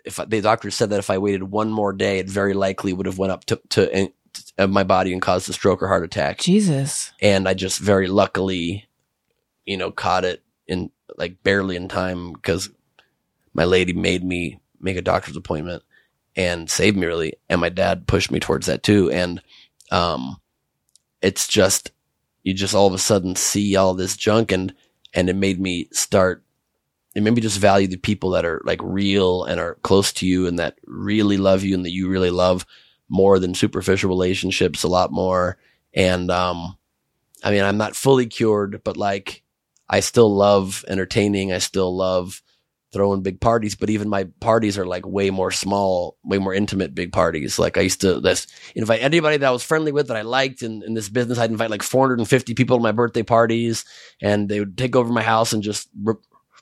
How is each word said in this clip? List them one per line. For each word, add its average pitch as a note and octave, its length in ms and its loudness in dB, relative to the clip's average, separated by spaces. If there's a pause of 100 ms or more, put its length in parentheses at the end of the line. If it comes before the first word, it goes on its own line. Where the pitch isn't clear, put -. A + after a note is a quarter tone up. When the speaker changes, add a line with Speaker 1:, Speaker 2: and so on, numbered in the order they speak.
Speaker 1:
if - 140 -10
I, D#2+ 60 -8
the A2 140 -2
doctor G#2 320 0
said G#2 200 -2
that G#2 80 0
if G2+ 100 -4
I F#2+ 80 0
waited G2 260 -2
one G#2+ 280 -2
more G#2 200 -2
day, G2 280 -2
it F#2 100 -6
very G2 240 0
likely F#2+ 400 -2
would F#2+ 140 -4
have F#2+ 100 -6
went F#2+ 160 -2
up - 120 -10
to, - 140 -2 (120)
to, F#2 260 2
in, G2 160 -2 (440)
to F#2+ 100 2
my G2 180 2
body F#2+ 260 2
and F2+ 100 -4
caused F#2 280 -2
a - 40 -8
stroke F#2 300 0
or F#2 60 -2
heart F#2 160 2
attack. E2+ 340 -4
Speaker 2:
Jesus. F3 800 0
Speaker 1:
And G2 300 4
I F#2+ 40 0
just F#2 260 -4
very G2 280 4
luckily, F#2+ 760 0 (800)
you G2 100 -6
know, F#2 160 -6
caught F2+ 320 0
it F2+ 180 -4 (260)
in, F2+ 220 -4 (280)
like, F2+ 260 -10
barely G2 320 2
in F2+ 140 -8
time F2+ 460 -4
'cause F2+ 340 -4 (840)
my E2 120 0
lady F2+ 260 2
made F2+ 320 -2
me F2 360 -6 (200)
make F#2 180 -6
a F2+ 40 -6
doctor's F2+ 340 -2
appointment E2 460 -8 (540)
and F2 340 -2
saved G2 260 2
me F2+ 120 0
really. E2+ 260 -4 (160)
And F2 100 2
my E2+ 100 0
dad F2+ 360 -2
pushed - 240 2
me - 100 -2
towards - 280 -2
that C2+ 160 -2
too. G2+ 260 4
And, F2 320 -2 (480)
um, E2 480 -2 (840)
it's F#2+ 240 -2
just, - 440 0 (520)
you F#2+ 100 -2
just G2 220 -4
all G2+ 100 6
of F#2+ 80 4
a F#2 60 -4
sudden F#2 360 0
see G2+ 400 0
all F#2+ 200 2
this F#2 200 -4
junk A2 360 0
and, F#2+ 240 -2 (400)
and F#2 140 2
it F#2 60 0
made G2 240 0
me F2+ 320 -4
start, F#2 520 0 (720)
it G#2 80 0
made A2 100 2
me A#2 80 2
just G#2 160 -2
value G2 300 4
the F#2 100 -8
people F#2 340 -2
that E2+ 140 0
are, E2 200 -4
like, F2 180 -2
real F#2+ 600 0
and E2+ 140 -4
are E2+ 220 -6
close G2 320 4
to - 140 -2
you F#2 180 2
and F2 140 -2
that D#2 260 -4
really G2+ 520 0
love F#2+ 260 4
you G2 100 0
and F2+ 120 0
that E2+ 60 -6
you F#2 180 -4
really F#2 200 2
love F2+ 340 2 (460)
more F#2+ 300 6
than F2+ 160 -2
superficial F#2+ 540 0
relationships F#2 720 0
a F2 40 0
lot F2+ 240 2
more. F2+ 460 0 (380)
And, F2+ 340 2
um, F2 480 -2 (640)
I G2 60 -2
mean, G2+ 140 2
I'm G2+ 140 0
not G#2+ 180 -4
fully C3 320 2
cured, G#2 560 -2
but, G2+ 140 -6
like, G2+ 440 -6 (480)
I G2+ 120 0
still A2+ 340 6
love G2 520 4
entertaining. G2 640 0
I F2+ 80 -2
still F#2 360 -2
love F#2 480 -2 (500)
throwing G2 280 0
big F#2 200 -6
parties, A2 340 2
but - 140 -4
even G#2 200 -2
my G2 140 -2 (160)
parties A2 380 2
are, F#2+ 80 -4
like, F2+ 200 -8
way G2 240 0
more F#2+ 220 -2
small, F#2+ 720 0
way G2+ 140 0
more F#2+ 160 -2
intimate F#2+ 420 -2
big F2 160 -6
parties. E2 480 -2
Like, E2+ 180 0
I F#2+ 40 4
used F#2+ 200 0
to, F#2 200 2
this, F2+ 260 0 (280)
invite A2+ 260 0
anybody D3+ 360 2
that C#3 100 0
I B2+ 40 4
was B2 120 -2
friendly D#3+ 280 0
with C#3+ 160 -2
that B2 100 -4
I G#2+ 40 -4
liked C3 400 -2
in, A2 220 -8
in A2+ 100 -6
this G#2 160 -4
business. A#2+ 280 0
I'd A2+ 140 2
invite, A2+ 180 -2
like, G#2+ 140 -4
four C3 220 2
hundred B2+ 140 0
and A2 100 -2
fifty A#2+ 240 2
people B2 240 2
to A#2 60 0
my G#2+ 100 2
birthday A#2 300 0
parties A#2 600 2 (380)
and G#2 280 0
they G#2 100 -2
would G2 180 -6
take B2+ 180 -2
over A#2+ 160 2
my A#2+ 100 2
house A2+ 320 2
and A2 100 0
just G2+ 260 -6 (180)
r-, A2+ 100 0 (440)